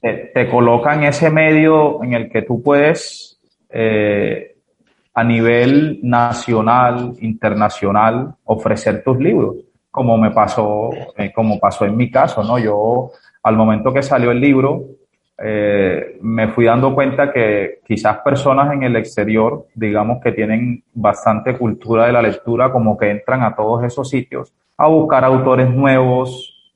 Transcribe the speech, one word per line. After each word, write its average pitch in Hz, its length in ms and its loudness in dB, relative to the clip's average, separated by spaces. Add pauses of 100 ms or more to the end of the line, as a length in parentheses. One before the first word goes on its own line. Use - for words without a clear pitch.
te, - 340 -6
te 123 160 0
coloca 120 440 2
en 151 100 0
ese 156 260 0
medio 156 720 4
en 123 120 -4
el 117 160 -4
que 110 120 -2
tú 120 200 -4
puedes, 143 760 0 (300)
eh, 110 880 -2 (580)
a 117 100 2
nivel 120 800 2
nacional, 120 1160 0
internacional, 107 1120 -2 (100)
ofrecer 110 600 -2
tus 127 140 0
libros, 151 380 0 (360)
como 117 240 0
me 110 160 4
pasó, 107 560 0 (300)
eh, 101 160 -6
como 110 260 0
pasó 101 240 0
en 104 120 0
mi 120 140 0
caso, 131 320 0
¿no? 117 160 -2
Yo, 113 540 -2 (320)
al 110 120 2
momento 110 360 2
que 135 100 0
salió 123 300 0
el 123 80 -2
libro, 139 420 2 (560)
eh, 101 840 -2
me 110 280 -2
fui 117 180 0
dando 131 280 2
cuenta 139 380 -2
que 104 540 -2
quizás 107 380 -2
personas 139 480 2
en 139 120 -4
el 120 120 0
exterior, 110 800 -2
digamos 110 480 -2
que 117 100 0
tienen 110 600 -4
bastante 110 640 -2
cultura 113 500 0
de 123 60 2
la 120 100 2
lectura, 117 480 0
como 113 260 0
que 104 140 0
entran 120 320 -2
a 110 120 -2
todos 113 300 -2
esos 123 240 -6
sitios 135 440 -8 (240)
a 147 120 2
buscar 143 360 4
autores 127 460 2
nuevos 131 1040 0